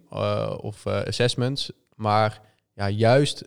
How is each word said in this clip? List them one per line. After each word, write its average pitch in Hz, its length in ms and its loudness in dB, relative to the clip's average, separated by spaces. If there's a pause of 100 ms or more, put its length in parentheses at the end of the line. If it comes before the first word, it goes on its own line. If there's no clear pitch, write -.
eh, 104 520 -4
of, - 240 -10
eh, 101 180 -2
assessments. 123 680 -2 (240)
Maar 107 460 0 (320)
ja, 101 160 -4
juist 113 580 4